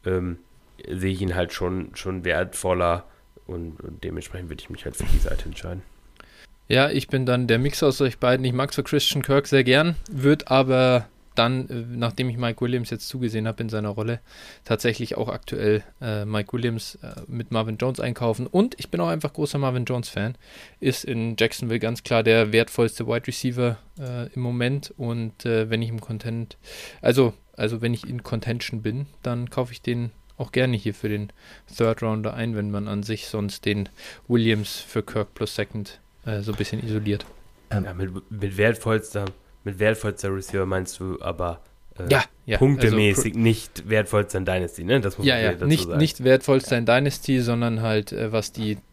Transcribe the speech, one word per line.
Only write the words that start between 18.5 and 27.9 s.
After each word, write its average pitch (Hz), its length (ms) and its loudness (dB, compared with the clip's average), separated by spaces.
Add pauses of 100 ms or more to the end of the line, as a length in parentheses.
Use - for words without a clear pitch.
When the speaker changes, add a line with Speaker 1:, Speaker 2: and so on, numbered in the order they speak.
Speaker 2:
ich - 120 -10
bin 170 120 0
auch 170 60 2
einfach 160 260 -2
großer 147 240 -4
Marvin 127 280 0
Jones-Fan. 117 500 -4 (440)
Ist - 260 0
in 113 320 -4
Jacksonville 113 420 0
ganz 117 240 -4
klar 113 200 2
der 113 300 6
wertvollste 117 540 2
Wide 117 200 -2
Receiver, 120 500 -2 (220)
äh, 123 340 -8
im 127 80 -6
Moment. 123 560 -2
Und, 117 480 -6
äh, 113 240 2
wenn 113 120 0
ich 113 80 -2
im 113 120 -6
Content-, 117 560 -8 (440)
also, 123 320 4 (240)
also 113 240 -2
wenn 120 120 0